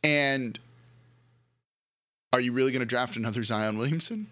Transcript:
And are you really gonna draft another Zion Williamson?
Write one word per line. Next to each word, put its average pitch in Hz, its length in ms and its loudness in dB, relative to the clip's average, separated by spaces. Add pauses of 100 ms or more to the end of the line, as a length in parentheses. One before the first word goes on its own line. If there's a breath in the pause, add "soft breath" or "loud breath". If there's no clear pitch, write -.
And 139 560 2 (1700)
are 127 60 4
you 123 120 0
really 131 200 2
gonna 127 140 -2
draft 120 320 -2
another 113 260 -2
Zion 107 340 -2
Williamson? 170 540 -2